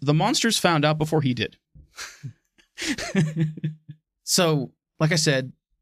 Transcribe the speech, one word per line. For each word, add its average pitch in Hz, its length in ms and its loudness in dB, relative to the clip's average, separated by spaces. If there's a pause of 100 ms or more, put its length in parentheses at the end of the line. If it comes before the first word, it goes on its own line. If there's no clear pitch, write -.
the 139 120 2
monsters 214 460 2
found 160 260 2
out 156 140 2
before 160 240 0
he 127 100 2
did. 117 240 -4 (1200)
<laughs> 320 160 -4 (1300)
So, 160 460 0 (280)
like 160 120 2
I 185 60 0
said, 135 340 0 (300)